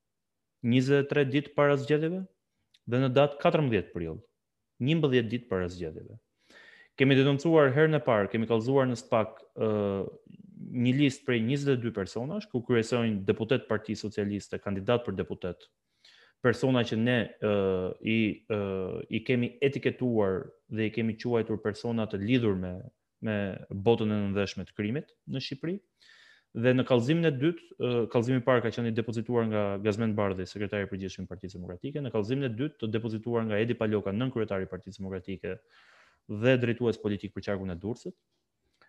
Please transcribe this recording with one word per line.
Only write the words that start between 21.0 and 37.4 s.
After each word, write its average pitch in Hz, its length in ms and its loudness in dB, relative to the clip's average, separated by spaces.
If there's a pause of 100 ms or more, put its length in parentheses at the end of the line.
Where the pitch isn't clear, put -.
quajtur 110 440 -2
persona 113 440 -4
të 101 160 -6
lidhur 110 360 2
me, 90 160 -6 (500)
me 110 120 -2 (340)
botën 107 400 2
e 104 120 0
nëndeshme 98 460 -2
të - 100 -12
krimit 110 360 -6 (120)
në 135 160 -8
Shqipëri. 165 360 -8 (800)
Dhe 123 160 6
në 127 140 4
kallëzimin 147 400 4
e 147 60 2
dytë, 160 320 -2 (120)
ë, 123 120 -2 (220)
kallëzimi 127 280 2
i - 60 -6
parë 123 180 4
ka 110 100 -2
qenë 117 160 -2
i 113 60 -4
depozituar 117 540 -2
nga 107 140 0 (200)
Gazmend 107 340 0
Bardhi, 95 300 -2
sekretari 101 380 -4
i - 40 -18
përgjithshëm 95 360 -8
i - 40 -20
Partisë 90 280 -12
Demokratike, 110 440 -10
në 127 120 -6
kallëzimin 127 340 -2
e 110 80 -4
dytë 147 260 -6
të 113 120 -4
depozituar 113 520 -2
nga 104 140 0
Edi 117 180 0
Paloka, 104 360 0
nën 127 200 -2
kryetari 101 320 -2
i - 40 -20
Partisë 92 320 -12
Demokratike 95 560 -8 (720)
dhe 113 320 2
drejtues 117 420 0
politik 104 320 -4
për 101 160 -6